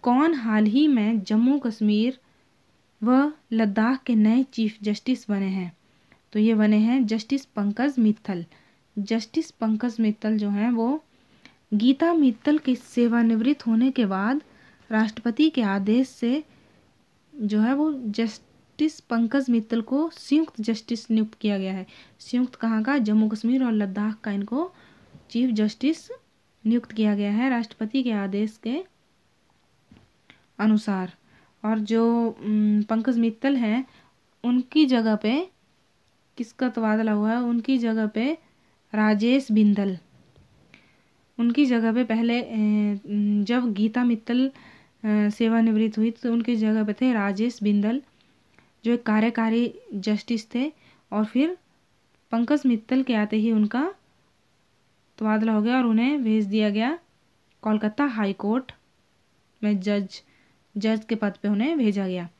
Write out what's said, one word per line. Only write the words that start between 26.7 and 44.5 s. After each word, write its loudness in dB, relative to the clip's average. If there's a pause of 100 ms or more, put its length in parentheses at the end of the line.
किया 0
गया -2
है 0
राष्ट्रपति -4
के -2
आदेश -4
के -6 (1800)
अनुसार। 0 (520)
और 0
जो, 0
उम, 0
पंकज -2
मित्तल 0
हैं -2 (580)
उनकी 2
जगह 2
पे -2 (880)
किसका -4
तबादला 0
हुआ 2
है? 0
उनकी 0
जगह 0
पे -2 (560)
राजेश 2
बिंदल, 4 (1400)
उनकी 4
जगह 2
पे 0
पहले, 0
अ, -8 (960)
जब 0
गीता 0
मित्तल, 0
अ, -4 (560)